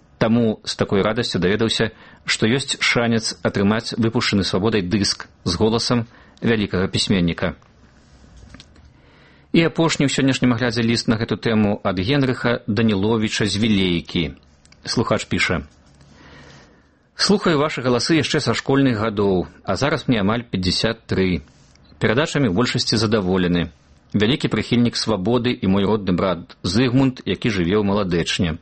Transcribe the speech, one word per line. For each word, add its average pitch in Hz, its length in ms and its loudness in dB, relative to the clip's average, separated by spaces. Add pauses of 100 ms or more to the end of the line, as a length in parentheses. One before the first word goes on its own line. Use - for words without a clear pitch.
(200)
Таму 113 420 2
з - 140 -8
такой 101 260 0
радасцю 110 380 -2
даведаўся, 104 500 0 (400)
што - 160 0
ёсць 127 320 0
шанец 117 640 0
атрымаць 107 560 0
выпушчаны 110 480 0
Свабодай 104 400 0
дыск 98 400 -2 (240)
з 87 80 -4
голасам 113 480 0 (400)
вялікага 101 480 0
пісьменніка. 90 640 0 (1900)
І 165 160 4
апошні 156 400 0
ў 131 80 0
сённяшнім 131 400 2
аглядзе 117 320 0
ліст 117 240 0
на 110 80 2
гэту 113 240 -4
тэму 107 400 0
ад 95 160 -2
Генрыха 127 720 -2
Даніловіча 107 800 0
з 95 80 -4
Вілейкі. 92 800 0 (480)
Слухач 110 400 -2
піша: 85 420 -2 (1500)
"Слухаю 185 440 2
вашы 151 240 -2
галасы 123 320 2
яшчэ 151 240 0
са 117 160 0
школьных 135 400 2
гадоў, 101 520 0 (200)
а 98 80 0
зараз 139 320 -2
мне 113 160 2
амаль 117 240 0
пяцьдзясят 95 560 -2
тры. 92 400 0 (560)
Перадачамі 135 480 2
ў 87 80 0
большасці 123 400 0
задаволены. 92 800 0 (400)
Вялікі 120 320 0
прыхільнік 117 480 0
Свабоды 113 560 -2
і 123 160 -2
мой 98 160 2
родны 95 320 0
брат 87 480 -2
Зыгмунд, 127 640 0
які 98 240 -2
жыве 92 240 0
ў 107 80 2
Маладэчне. 92 800 0